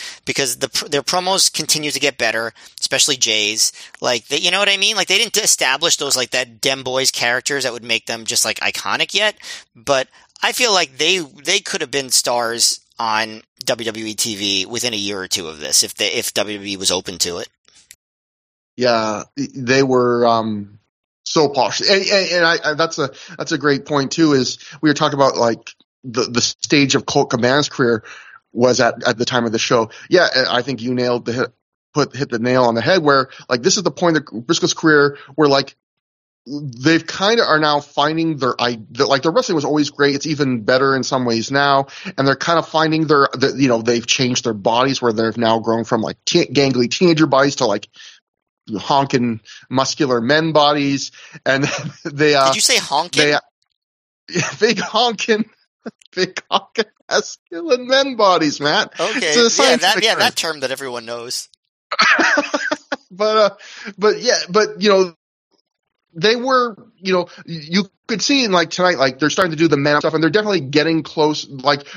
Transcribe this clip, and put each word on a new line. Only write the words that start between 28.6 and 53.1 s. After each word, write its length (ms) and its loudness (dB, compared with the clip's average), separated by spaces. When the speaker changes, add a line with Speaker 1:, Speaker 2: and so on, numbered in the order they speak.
Speaker 2:
at, 280 0
at 80 0
the 80 -4
time 220 0
of 60 -4
the 60 0
show. 300 0
Yeah, 180 6
I 100 0
think 220 -6
you 100 -4
nailed 320 -2
the 80 -4
hit, 200 -4
put, 200 0
hit 140 -6
the 100 -4
nail 260 2
on 100 4
the 80 -2
head 200 2
where, 280 2
like, 140 0
this 160 2
is 40 -2
the 80 -2
point 280 0
of 60 -4
Briscoe's 500 -4
career 420 4
where, 120 4
like, 260 0
they've 600 -2
kinda 380 0
are 140 2
now 220 2
finding 560 -2
their, 240 -2
I, 180 -2
the, 160 0
like, 160 2
their 100 0
wrestling 240 0
was 80 -2
always 240 0
great. 260 2
It's 120 -6
even 380 -2
better 300 4
in 80 0
some 220 -2
ways 260 -2
now. 360 2
And 100 2
they're 80 2
kinda 260 0
finding 440 0
their, 260 4
the, 240 0
you 120 2
know, 120 2
they've 260 0
changed 380 0
their 80 0
bodies 480 0
where 140 2
they've 220 0
now 240 2
grown 240 0
from, 180 0
like, 240 -6
te-, 200 2
gangly 440 2
teenager 360 4
bodies 300 2
to, 100 0
like, 220 -2
honking 640 0
muscular 500 0
men 320 2
bodies. 580 2
And 200 2
<laughs> 400 -6
they, 300 2
uh, 120 4
Speaker 1:
Did 100 2
you 40 -2
say 180 2
honking? 440 -2